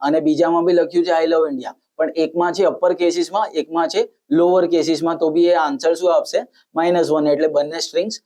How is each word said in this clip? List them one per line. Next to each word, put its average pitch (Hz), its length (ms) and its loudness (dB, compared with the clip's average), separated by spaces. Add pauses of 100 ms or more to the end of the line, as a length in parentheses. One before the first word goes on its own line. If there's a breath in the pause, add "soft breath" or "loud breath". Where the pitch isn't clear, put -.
અને 147 180 0
બીજામાં 165 460 0
બી 180 80 2
લખ્યું 170 320 0
છે, - 60 -2
"I 165 140 2
love 160 260 0
India", 123 180 -10 (280)
પણ 160 180 -2
એકમાં 165 380 -2
છે 196 100 0
અપર 175 300 0
કેસીસમાં, 170 560 -2
એકમાં 160 380 -2
છે 196 220 -2 (200)
લોઅર 175 380 4
કેસીસમાં, 165 500 0
તો 156 120 0
બી 170 160 2
એ 175 80 4
આન્સર 160 400 0
શું 165 220 0
આપશે? 156 240 -2 (360 soft breath)
માઇનસ 165 360 0
વન. 151 160 2
એટલે 147 200 2
બંને 147 320 -2
સ્ટ્રિંગ્સ, 190 460 -4